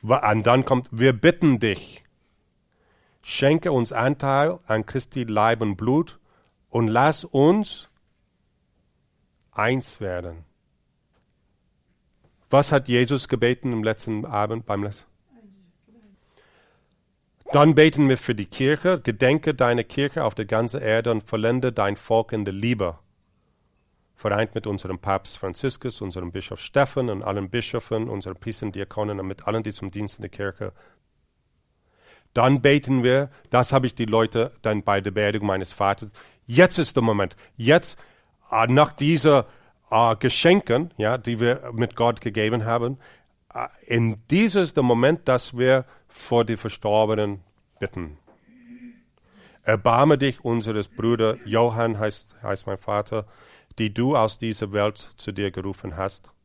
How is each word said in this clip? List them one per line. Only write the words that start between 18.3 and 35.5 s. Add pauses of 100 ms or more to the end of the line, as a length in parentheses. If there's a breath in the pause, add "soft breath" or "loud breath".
die
Kirche.
"Gedenke
deine
Kirche
auf
der
ganzen
Erde
und
vollende
dein
Volk
in
der
Liebe." (1160)
Vereint
mit
unserem
Papst
Franziskus,
unserem
Bischof
Stephan
und
allen
Bischöfen,
unseren
Priestern,
Diakonen
und
mit
allen,
die
zum
Dienst
in
der
Kirche. (1600 soft breath)
Dann
beten
wir, (200 soft breath)
das
habe
ich
die
Leute (120)
dann
bei
der
Beerdigung
meines